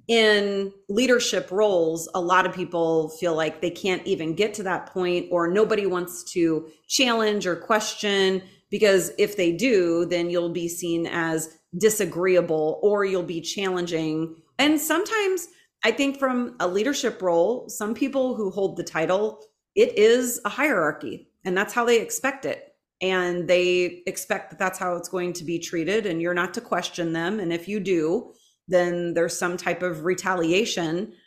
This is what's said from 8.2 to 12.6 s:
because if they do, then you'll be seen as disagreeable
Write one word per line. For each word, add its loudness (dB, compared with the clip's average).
because 4
if 0
they 2
do, 2
then 0
you'll 0
be -4
seen -4
as -4
disagreeable 2